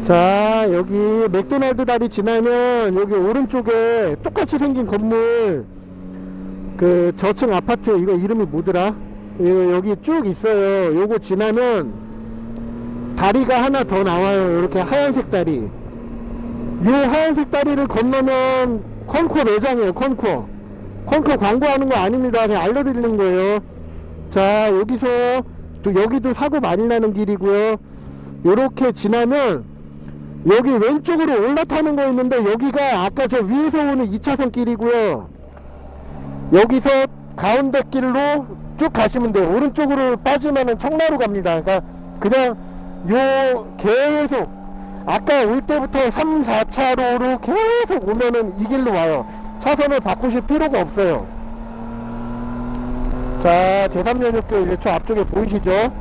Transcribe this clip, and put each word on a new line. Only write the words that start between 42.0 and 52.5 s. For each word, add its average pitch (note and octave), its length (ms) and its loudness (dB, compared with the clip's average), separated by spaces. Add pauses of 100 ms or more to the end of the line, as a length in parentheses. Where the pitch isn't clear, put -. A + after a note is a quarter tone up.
그냥 B3 380 2 (520)
요 C4 580 2 (100)
계속 C#4 720 2 (560)
아까 A3+ 380 2
올 A3+ 180 2
때부터 C4+ 500 0
삼, D#4 320 0
사 A3 200 0
차로로 B3+ 760 0
계속 G4+ 680 0
오면은 A3+ 520 0
이 G#3+ 60 0
길로 B3+ 260 0
와요. D#3+ 340 0 (340)
차선을 C#4+ 400 2
바꾸실 A#3 420 -2
필요가 C#4+ 400 0
없어요. E3 440 0 (2250)